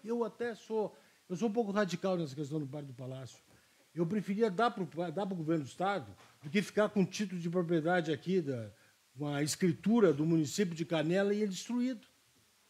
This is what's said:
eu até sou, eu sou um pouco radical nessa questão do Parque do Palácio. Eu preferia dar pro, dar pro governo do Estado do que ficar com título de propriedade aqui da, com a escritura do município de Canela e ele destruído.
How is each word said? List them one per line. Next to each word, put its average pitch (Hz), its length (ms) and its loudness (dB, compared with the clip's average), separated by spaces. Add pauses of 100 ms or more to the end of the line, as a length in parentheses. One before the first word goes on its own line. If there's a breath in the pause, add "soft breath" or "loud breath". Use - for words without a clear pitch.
eu 233 180 -2
até 233 300 -6
sou, 214 420 -4 (320 soft breath)
eu 185 80 -6
sou 214 140 0
um 208 40 -2
pouco 214 180 0
radical 185 440 0
nessa 156 200 -4
questão 151 240 -4
do 147 80 -4
Parque 143 220 -10
do 127 40 -14
Palácio. 131 460 -12 (560 soft breath)
Eu 165 100 0
preferia 202 460 0
dar 220 180 2
pro, 196 180 -4 (240)
dar 190 140 -4
pro 196 100 -4
governo 160 280 0
do 127 40 -8
Estado 170 480 -4 (280 soft breath)
do 147 80 -14
que 196 100 4
ficar 208 280 2
com 202 140 2
título 185 380 -4
de 170 80 -4
propriedade 170 640 2
aqui 170 300 0
da, 123 280 -6 (500 soft breath)
com 147 80 -4
a 143 160 0
escritura 185 720 4
do 143 120 2
município 165 480 2
de 160 120 -4
Canela 175 480 2
e 208 80 0
ele 208 100 0
destruído. 240 560 -4 (640)